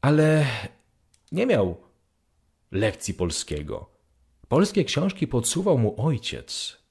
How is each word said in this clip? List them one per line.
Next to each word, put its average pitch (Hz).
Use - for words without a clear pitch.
Ale 156
nie 104
miał 101
lekcji 101
polskiego. 73
Polskie 180
książki 185
podsuwał 160
mu 110
ojciec. -